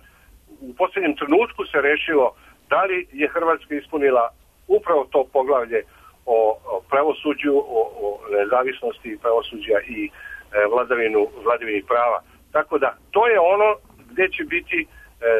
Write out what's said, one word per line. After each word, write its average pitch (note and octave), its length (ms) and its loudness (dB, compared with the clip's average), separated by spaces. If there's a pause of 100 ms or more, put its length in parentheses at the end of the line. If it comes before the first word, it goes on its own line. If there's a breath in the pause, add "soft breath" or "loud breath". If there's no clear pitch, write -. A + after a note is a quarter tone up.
(600 soft breath)
u F3+ 120 -16
poslednjem F3+ 420 -2
trenutku F#3 500 0
se D3 160 -2
rešilo C#3+ 540 0 (340 soft breath)
da D#3+ 140 2
li F3+ 280 -4
je C#3+ 160 -4
Hrvatska E3 480 -2
ispunila C3+ 540 2 (380)
upravo E3+ 440 2
to C#3 120 2 (100)
poglavlje B2+ 480 0 (440 soft breath)
o, A2 400 2
o A#2 240 -6
pravosuđu, C#3+ 680 0
o, C3+ 240 0 (260)
o - 20 -2 (300)
nezavisnosti A#2+ 840 -2
pravosuđa A2+ 560 -2 (100)
i, A2+ 180 -10
e, G2 40 -8 (640 loud breath)
vladavinu, A#2 540 0 (160)
vladavini A2+ 400 -2
prava. A#2+ 360 0 (320 soft breath)
Tako D#3 260 -2
da, C3+ 180 0 (160)
to A3 160 2
je G#3+ 120 4
ono G#3 360 4 (360)
gde F#3 180 0
će E3 140 -8
biti, E3+ 380 -6
e, D3+ 60 -8 (520 loud breath)